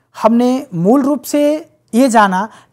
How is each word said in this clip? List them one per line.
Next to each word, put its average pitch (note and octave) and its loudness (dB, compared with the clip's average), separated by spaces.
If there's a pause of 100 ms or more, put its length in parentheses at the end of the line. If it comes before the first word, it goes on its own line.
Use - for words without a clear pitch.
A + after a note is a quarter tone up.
(200)
हमने B3 0
मूल G3 2
रूप C#4 -4
से D4 -2 (240)
ये B3+ 2
जाना G#3 0 (240)